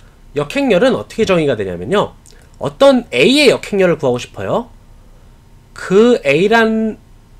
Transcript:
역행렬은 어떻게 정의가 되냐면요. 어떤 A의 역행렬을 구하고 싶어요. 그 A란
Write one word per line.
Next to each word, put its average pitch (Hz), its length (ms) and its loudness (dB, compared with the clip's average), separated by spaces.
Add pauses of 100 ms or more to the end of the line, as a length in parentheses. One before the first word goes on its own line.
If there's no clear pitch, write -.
(360)
역행렬은 214 580 0
어떻게 131 300 -4
정의가 160 320 0
되냐면요. 101 580 -4 (440)
어떤 262 540 2
A의 247 380 4
역행렬을 180 480 -2
구하고 123 200 -2
싶어요. 135 520 -8 (1000)
그 226 540 2
A란 220 720 0 (420)